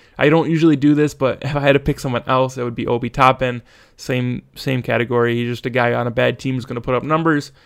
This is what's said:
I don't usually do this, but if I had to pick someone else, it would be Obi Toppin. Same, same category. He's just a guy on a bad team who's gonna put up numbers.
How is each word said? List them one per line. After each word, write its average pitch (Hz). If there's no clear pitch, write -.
I 143
don't 156
usually 160
do 143
this, 147
but -
if 139
I 143
had 139
to 139
pick 143
someone 120
else, 131
it 123
would 120
be 117
Obi 120
Toppin. 127
Same, 123
same 131
category. 120
He's 120
just 120
a 127
guy 120
on 120
a -
bad 123
team 131
who's 117
gonna 120
put 127
up 123
numbers. 156